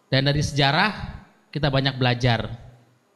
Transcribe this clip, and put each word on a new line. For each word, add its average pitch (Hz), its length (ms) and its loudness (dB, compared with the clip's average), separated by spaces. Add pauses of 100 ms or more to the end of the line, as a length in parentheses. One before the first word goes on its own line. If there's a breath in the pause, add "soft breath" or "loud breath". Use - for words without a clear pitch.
Dan 135 160 2
dari 147 160 2
sejarah 147 800 0 (320)
kita 147 160 0
banyak 135 300 0
belajar. 120 500 0 (680)